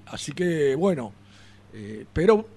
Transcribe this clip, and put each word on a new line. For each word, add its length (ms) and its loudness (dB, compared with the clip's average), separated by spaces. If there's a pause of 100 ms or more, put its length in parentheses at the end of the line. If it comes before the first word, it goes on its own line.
así 280 -10
que, 420 2
bueno, 360 0 (640)
eh, 400 -12
pero 320 4 (120)